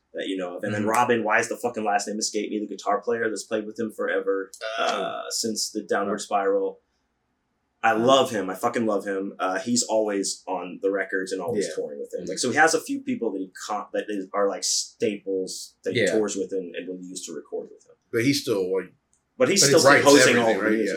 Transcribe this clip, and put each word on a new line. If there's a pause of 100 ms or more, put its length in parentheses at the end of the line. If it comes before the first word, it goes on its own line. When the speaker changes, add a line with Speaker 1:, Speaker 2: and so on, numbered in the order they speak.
(140)
Speaker 1:
that
you
know
of.
And
then
Speaker 2:
Mm-hmm.
Speaker 1:
Robin,
why
is
the
fucking
last
name
escape
me?
The
guitar
player
that's
played
with
him
forever, (280)
Speaker 2:
Oh.
Speaker 1:
uh,
since
the
Downward
Speaker 2:
Right.
Speaker 1:
Spiral. (1000)
I
love
him.
I
fucking
love
him.
Uh,
he's
always
on
the
records
and
always
Speaker 2:
Yeah.
Speaker 1:
touring
with
him.
Speaker 2:
Mm-hmm.
Speaker 1:
Like,
so
he
has
a
few
people
that
he (160)
con-,
that
is,
are,
like,
staples (100)
that
he
Speaker 2:
Yeah.
Speaker 1:
tours
with
and,
and
when
he
used
to
record
with
him. (180)
Speaker 3:
But
he's
still,
like, (440)
Speaker 1:
But
he's
Speaker 2:
But
Speaker 1:
still
Speaker 2:
it's
Speaker 3:
writes
Speaker 1:
composing
all
Speaker 3:
everything,
Speaker 1:
the
Speaker 3:
right?
Speaker 1:
music.